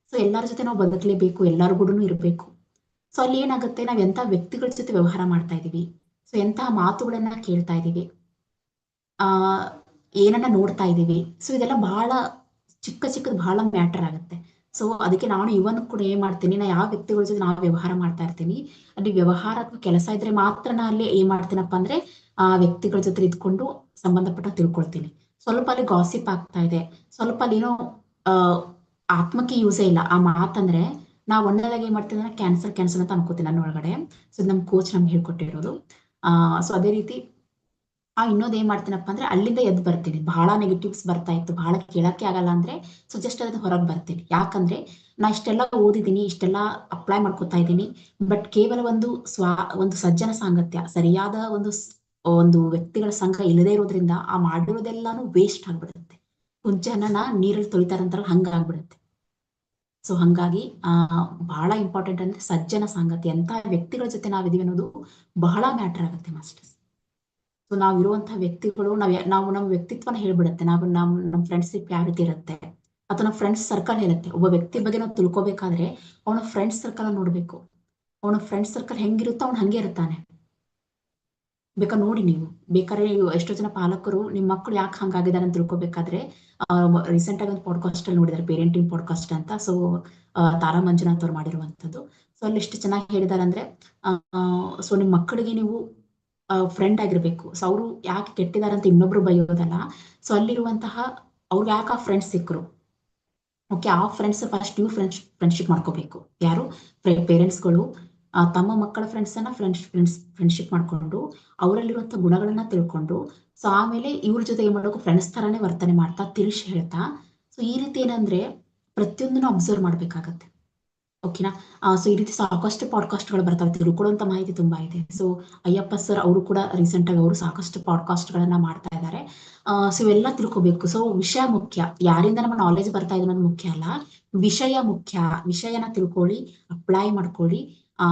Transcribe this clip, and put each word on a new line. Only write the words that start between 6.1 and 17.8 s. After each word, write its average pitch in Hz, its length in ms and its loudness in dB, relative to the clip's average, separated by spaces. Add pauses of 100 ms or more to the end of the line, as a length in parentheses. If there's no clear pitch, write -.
so 220 80 -2
ಎಂತಹ 214 300 -2
ಮಾತುಗಳನ್ನ 220 580 0 (160)
ಕೇಳ್ತಾ 175 300 0
ಇದೀವಿ, 170 380 -2 (1080)
ಆ, 196 60 2 (880)
ಏನನ್ನ 214 340 6
ನೋಡ್ತಾ 196 360 2
ಇದೀವಿ. 170 560 2
So 262 160 -4
ಇದೆಲ್ಲ 240 180 0
ಬಹಳ 214 380 0 (680)
ಚಿಕ್ಕ - 260 -8
ಚಿಕ್ಕದ್ 240 320 -4
ಬಹಳ 185 240 0
ಮ್ಯಾಟರ್ 175 400 2
ಆಗುತ್ತೆ. - 720 -10
So 220 280 -4
ಅದಕ್ಕೆ 185 240 2
ನಾನು 220 240 0
ಇವನ್ 220 360 0
ಕೂಡ 208 140 -6
ಏನ್ 196 200 0
ಮಾಡ್ತೀನಿ, 190 360 0
ನಾ 202 80 0
ಯಾವ 196 240 2
ವ್ಯಕ್ತಿಗಳ 208 340 -2
ಜೊತೆ 208 180 -2
ನಾವು 175 200 0
ವ್ಯವಹಾರ 175 340 0